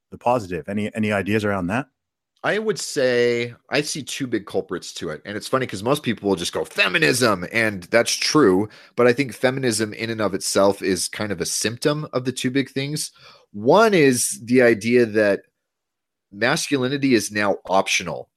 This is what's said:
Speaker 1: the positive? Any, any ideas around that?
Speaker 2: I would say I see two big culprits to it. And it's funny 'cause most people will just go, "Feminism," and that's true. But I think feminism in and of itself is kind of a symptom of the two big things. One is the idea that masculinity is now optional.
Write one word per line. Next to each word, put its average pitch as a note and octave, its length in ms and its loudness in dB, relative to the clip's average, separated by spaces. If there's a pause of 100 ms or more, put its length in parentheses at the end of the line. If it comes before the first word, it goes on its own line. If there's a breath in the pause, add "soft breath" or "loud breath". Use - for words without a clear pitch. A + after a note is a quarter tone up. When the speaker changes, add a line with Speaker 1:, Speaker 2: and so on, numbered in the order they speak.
(100)
Speaker 1:
the - 80 -18
positive? F#2+ 500 -2
Any, G#2 260 -4
any G#2+ 180 -2
ideas G2+ 320 0
around G2 240 -2
that? A#2+ 200 -4 (560)
Speaker 2:
I E3+ 140 0
would G#3+ 200 -4
say A#2+ 760 0 (160)
I B2+ 100 0
see D3 220 -6
two - 240 -8
big A2 200 -4
culprits - 480 -6
to F2 160 -10
it. D2+ 140 -12
And G#2 120 -10
it's G2+ 120 -10
funny C3 180 0
'cause G2 160 -8
most C#3 200 0
people G2+ 260 -2
will G2 80 4
just E2+ 160 -4
go, D#2+ 120 -4
"Feminism," C#3 880 2
and A2 320 -2
that's A#2 300 2
true. G#2+ 540 4 (280 loud breath)
But A#2+ 100 4
I A#2+ 80 6
think B2+ 200 -4
feminism B2 600 -2
in A2+ 160 -6
and A2+ 100 -6
of G2 140 0
itself G2 480 2
is F2 260 -2
kind G#2+ 240 -6
of E2+ 80 -6
a E2 60 -6
symptom D3 680 -2
of B2+ 140 -4
the B2+ 60 -2
two B2+ 180 -4
big C3+ 200 -2
things. C#3+ 420 -6 (400 soft breath)
One F3 420 4
is C3+ 500 2
the B2 180 2
idea A#2 440 4
that G#2 360 2 (880)
masculinity C3 840 0
is G#2 180 2
now G#2 340 0
optional. F2+ 720 -2